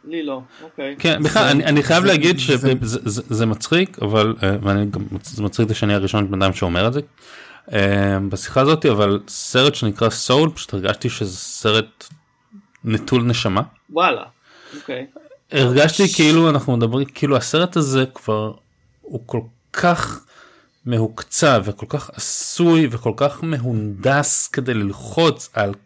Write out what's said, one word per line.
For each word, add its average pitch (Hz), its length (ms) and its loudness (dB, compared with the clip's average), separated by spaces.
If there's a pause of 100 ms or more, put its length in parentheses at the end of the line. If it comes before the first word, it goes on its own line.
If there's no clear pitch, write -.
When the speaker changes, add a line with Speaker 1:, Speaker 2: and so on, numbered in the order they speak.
Speaker 1:
לי 160 160 -8
לא, 135 180 -6 (220)
אוקיי. 143 360 -10
Speaker 2:
כן, 156 240 0
בכלל, 208 200 2
Speaker 3:
זה, 143 80 2
Speaker 2:
אני, 143 140 2
אני 147 180 2
חייב 165 200 2
Speaker 3:
זה, 196 40 4
Speaker 2:
להגיד 170 300 4
Speaker 3:
זה 131 60 -4
Speaker 2:
שזה, 131 380 2
זה, 117 240 -4
זה, 110 240 -4
זה 113 160 0
מצחיק, 160 560 -2
אבל, 110 420 2
אה, 98 180 2
ואני 101 240 0
גם 101 160 -6 (100)
מצ-, - 240 -10
זה 107 80 -6
מצחיק 107 260 0
זה 110 60 0
שאני 104 180 0
הראשון 98 380 0
בן 95 120 -2
אדם 95 100 2
שאומר 92 340 0
את 120 60 -2
זה, 143 60 -2 (720)
אה, 101 440 2 (120)
בשיחה 101 320 -2
הזאת, 156 240 2
אבל 143 420 4
סרט - 480 0
שנקרא 110 340 0
סול, 147 440 2
פשוט - 200 -12
הרגשתי 101 360 -2
שזה 95 280 -6
סרט - 720 -2 (760)
נטול 117 400 0
נשמה. 113 380 0 (280)
Speaker 1:
וואלה, 156 340 0 (580)
אוקיי. 127 240 -8 (460)
Speaker 2:
הרגשתי 147 640 4
כאילו 160 340 6
אנחנו 131 280 0
מדברים, 117 360 0
כאילו 143 240 0
הסרט 175 400 0
הזה 135 360 2
כבר, 107 380 -4 (500)
הוא - 240 -12
כל 120 140 -4 (340)
כך 165 460 0 (680)
מהוקצע, 117 760 0
וכל 101 260 -8
כך - 240 -8
עשוי, - 800 2
וכל 113 260 -4
כך 143 260 -2
מהונדס 123 1040 -2
כדי 127 260 -4
ללחוץ 110 800 -2
על 101 200 -2 (120)